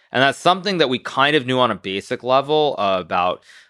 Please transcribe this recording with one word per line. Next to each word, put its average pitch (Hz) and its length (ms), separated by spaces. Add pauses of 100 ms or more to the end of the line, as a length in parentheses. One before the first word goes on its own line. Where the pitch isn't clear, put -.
(120)
And 123 100
that's 135 160
something 185 400
that 147 100
we 127 100
kind 143 380
of 127 100
knew 127 120
on 123 120
a 107 60
basic 98 460
level, 139 560
uh, 98 220
about 90 440 (260)